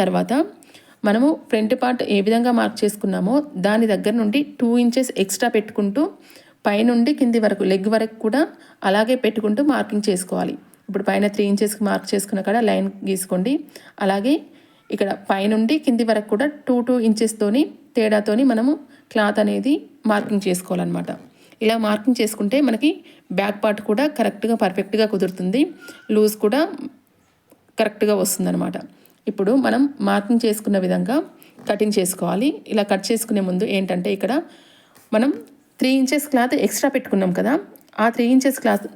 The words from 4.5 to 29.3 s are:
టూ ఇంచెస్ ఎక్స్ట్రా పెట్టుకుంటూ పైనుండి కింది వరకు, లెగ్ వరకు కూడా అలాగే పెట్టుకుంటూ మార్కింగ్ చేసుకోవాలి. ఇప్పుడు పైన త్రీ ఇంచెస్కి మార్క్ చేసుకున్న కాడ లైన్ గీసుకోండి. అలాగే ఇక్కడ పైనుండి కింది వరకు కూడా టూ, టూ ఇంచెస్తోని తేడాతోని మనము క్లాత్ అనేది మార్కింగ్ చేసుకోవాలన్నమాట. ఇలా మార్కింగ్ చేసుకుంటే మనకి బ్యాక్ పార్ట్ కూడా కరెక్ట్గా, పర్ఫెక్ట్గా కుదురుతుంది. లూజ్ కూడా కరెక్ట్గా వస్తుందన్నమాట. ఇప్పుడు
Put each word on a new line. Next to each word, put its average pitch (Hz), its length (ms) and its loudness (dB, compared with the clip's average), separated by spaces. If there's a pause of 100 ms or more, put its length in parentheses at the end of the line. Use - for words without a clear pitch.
టూ 233 240 2
ఇంచెస్ 247 280 0 (120)
ఎక్స్ట్రా 233 260 -2
పెట్టుకుంటూ 214 640 -2 (540)
పైనుండి 233 540 2
కింది 233 200 4
వరకు, 208 320 0
లెగ్ 196 240 0
వరకు 220 240 -2
కూడా 262 280 0 (360)
అలాగే 214 320 2
పెట్టుకుంటూ 214 480 0
మార్కింగ్ 214 460 0
చేసుకోవాలి. 180 440 -2 (340)
ఇప్పుడు 196 220 -4
పైన 196 180 2
త్రీ 202 240 0
ఇంచెస్కి 208 320 0
మార్క్ 196 320 -2
చేసుకున్న 196 260 -4
కాడ 208 180 0 (100)
లైన్ 190 200 0 (180)
గీసుకోండి. 190 460 -2 (460)
అలాగే 202 340 0 (580)
ఇక్కడ 202 180 -2 (200)
పైనుండి 220 480 2
కింది 240 260 0
వరకు 214 300 0
కూడా 247 140 0 (200)
టూ, 247 140 2
టూ 247 180 0
ఇంచెస్తోని 220 640 2 (320)
తేడాతోని 214 480 2
మనము 247 300 2 (380)
క్లాత్ 208 280 0
అనేది 208 340 0 (380)
మార్కింగ్ 208 360 -2
చేసుకోవాలన్నమాట. 175 600 -4 (540)
ఇలా 220 160 2
మార్కింగ్ 214 440 0
చేసుకుంటే 214 400 0
మనకి 262 300 2 (400)
బ్యాక్ 202 320 -2
పార్ట్ 208 180 0
కూడా 226 260 0
కరెక్ట్గా, 226 480 -2
పర్ఫెక్ట్గా 208 500 0
కుదురుతుంది. 190 580 0 (480)
లూజ్ 214 260 2
కూడా 220 240 2 (1200)
కరెక్ట్గా 220 360 2
వస్తుందన్నమాట. 180 640 -2 (520)
ఇప్పుడు 202 220 0 (140)